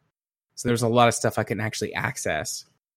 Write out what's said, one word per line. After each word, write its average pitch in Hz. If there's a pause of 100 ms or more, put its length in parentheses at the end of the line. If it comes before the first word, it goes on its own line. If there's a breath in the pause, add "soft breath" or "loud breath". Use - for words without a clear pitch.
(560)
So -
there 120
was 113
a 117
lot 120
of 113
stuff -
I 107
couldn't 107
actually -
access. - (300)